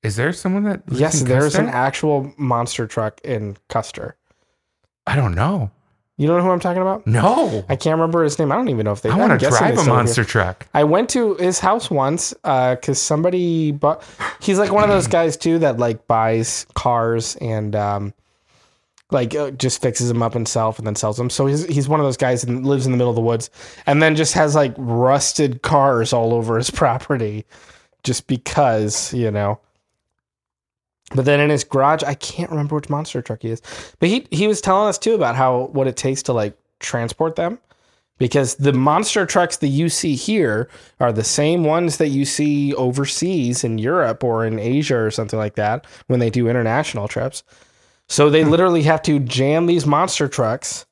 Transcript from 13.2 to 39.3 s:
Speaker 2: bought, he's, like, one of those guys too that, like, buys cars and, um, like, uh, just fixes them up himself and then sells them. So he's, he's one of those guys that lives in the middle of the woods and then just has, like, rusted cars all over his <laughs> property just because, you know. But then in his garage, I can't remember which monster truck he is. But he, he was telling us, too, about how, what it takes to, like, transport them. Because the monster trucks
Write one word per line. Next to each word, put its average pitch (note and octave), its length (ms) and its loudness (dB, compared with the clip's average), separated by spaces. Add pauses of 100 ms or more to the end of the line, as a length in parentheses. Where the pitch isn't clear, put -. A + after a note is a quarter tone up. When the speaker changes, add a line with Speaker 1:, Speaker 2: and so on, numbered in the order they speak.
Speaker 2:
bought, D3 320 0 (360)
he's, F#3+ 160 0
like, G3 140 2
one G#3 140 4
of G#3 60 2
those F#3 180 2
guys E3 280 2
too E3 220 0
that, C#3 200 2
like, A#2 280 -2
buys A2+ 680 0
cars A#2 680 -2
and, G#2+ 340 -4
um, G2+ 400 -4 (960)
like, B2 240 0
uh, D3 180 -4
just C3 300 -4
fixes A#2+ 240 -2
them A#2+ 160 0
up A2+ 120 -2
himself A2+ 440 -2
and A2+ 80 -8
then G#2 80 -4
sells G#2+ 220 -2
them. B2 140 -2
So C#3 160 0
he's, D3 200 0
he's C#3+ 220 0
one D#3 100 2
of C#3+ 80 2
those B2+ 100 -2
guys B2+ 260 0
that B2 200 -4
lives C3+ 240 0
in C3 60 0
the B2 60 0
middle B2 120 2
of A2+ 60 0
the A#2 60 0
woods A#2 280 -2 (340)
and C#3+ 160 4
then D#3+ 140 4
just D3+ 200 0
has, D3+ 200 2
like, C#3+ 220 2
rusted B2+ 880 0
cars C3+ 500 2
all A#2 200 2
over A#2 260 0
his A#2+ 120 -2
<laughs> - 120 -2
property A2+ 640 -2 (600)
just - 240 -4
because, A#2 840 0
you A#2+ 200 -2
know. G#2 260 -2 (1600)
But C3 120 0
then C#3+ 120 4
in D3 120 4
his C#3 140 0
garage, D3 400 2
I C#3+ 100 -4
can't - 360 -8
remember D3+ 260 -4
which D3 120 -6
monster D3 340 -6
truck - 200 -10
he A2+ 80 -6
is. A2+ 100 -6 (400)
But E3+ 80 2
he, B3+ 220 0
he F#3+ 180 0
was G#3 120 0
telling G3 280 2
us, F#3+ 100 -2
too, A3+ 160 0
about B2+ 220 0
how, B2+ 360 2
what C3+ 140 0
it B2+ 100 -2
takes C3+ 280 -4
to, B2+ 80 -2
like, G#2 240 -2 (240)
transport D#3+ 560 -4
them. F3 220 -4 (580)
Because B2+ 400 0
the C#3 160 2
monster E3 540 2
trucks E3+ 320 0